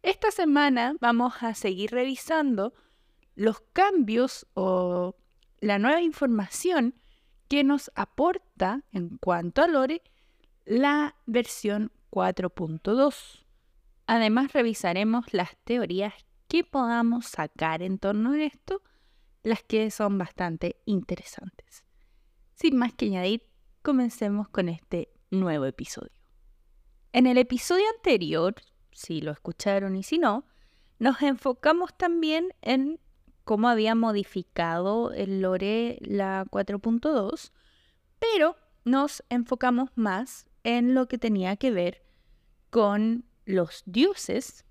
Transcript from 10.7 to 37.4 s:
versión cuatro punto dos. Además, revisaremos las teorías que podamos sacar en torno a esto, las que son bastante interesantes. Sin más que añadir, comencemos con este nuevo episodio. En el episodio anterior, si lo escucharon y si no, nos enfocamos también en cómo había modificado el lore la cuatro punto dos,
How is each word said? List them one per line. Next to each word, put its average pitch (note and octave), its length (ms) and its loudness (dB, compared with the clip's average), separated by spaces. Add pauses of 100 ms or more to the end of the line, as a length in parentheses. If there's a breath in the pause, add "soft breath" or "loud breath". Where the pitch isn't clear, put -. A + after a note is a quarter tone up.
versión G#3+ 640 -4 (180)
cuatro F#3 400 -2
punto E3 460 -2
dos. - 500 0 (640)
Además, A3+ 440 2
revisaremos A3 800 0
las F3+ 320 -2
teorías G3+ 480 -2 (360)
que E4+ 160 0
podamos A#3 640 0
sacar D#3+ 560 -4
en F#3+ 160 -4
torno G#3 320 0
a D4+ 120 0
esto, E4+ 380 -6 (640)
las A3 180 -2
que A3 300 0
son G3+ 260 -2
bastante F3 680 -6
interesantes. - 960 -8 (720)
Sin D4 220 2
más A#3+ 180 0
que - 100 -2
añadir, G3 380 -2 (400)
comencemos A#3 640 -2
con F#3 200 -2
este E3+ 420 -8 (200)
nuevo E3+ 360 0
episodio. - 440 -10 (1040)
En B3 140 6
el B3 100 4
episodio B3+ 480 2 (120)
anterior, F#3 580 0 (360)
si - 300 -8
lo - 120 -6
escucharon G3 640 -2
y F#3+ 60 -6
si D#4 160 -2
no, B3+ 300 0 (500)
nos B3 240 2
enfocamos C#4+ 720 0
también E4+ 680 0
en C4+ 360 0 (440)
cómo A3 260 2
había A3+ 240 2
modificado G3+ 1200 -2
el G3 280 -4
lore G3 600 -2
la F#3+ 480 -2
cuatro G3+ 300 -2
punto A#3 340 0
dos, - 400 -4 (640)